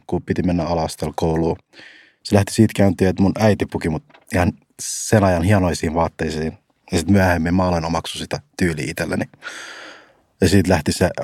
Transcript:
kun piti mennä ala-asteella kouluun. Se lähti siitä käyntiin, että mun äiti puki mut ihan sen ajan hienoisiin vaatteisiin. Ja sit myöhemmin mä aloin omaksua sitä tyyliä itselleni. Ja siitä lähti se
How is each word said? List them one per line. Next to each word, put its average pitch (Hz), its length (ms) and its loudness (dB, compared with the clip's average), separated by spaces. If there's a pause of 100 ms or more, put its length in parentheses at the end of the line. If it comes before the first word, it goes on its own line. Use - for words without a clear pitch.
kun 90 140 -4
piti 87 220 -2
mennä 87 200 0
ala-asteella 80 540 -4
kouluun. 82 400 0 (640)
Se - 120 0
lähti 101 180 2
siitä 110 220 4
käyntiin, 95 340 2
että 90 140 0
mun 92 160 4
äiti 104 260 2
puki - 240 -6
mut 78 140 -4 (300)
ihan 90 180 2 (300)
sen - 420 0
ajan 90 200 2
hienoisiin 90 500 2
vaatteisiin. 78 640 -4 (340)
Ja 90 80 0
sit 85 100 -2
myöhemmin 87 440 2
mä 92 140 2
aloin 85 180 0
omaksua 85 340 -4
sitä 78 200 -8 (180)
tyyliä 76 300 -2
itselleni. 87 380 -4 (1160)
Ja 92 80 4
siitä 95 200 4
lähti 87 220 2
se 87 180 2 (140)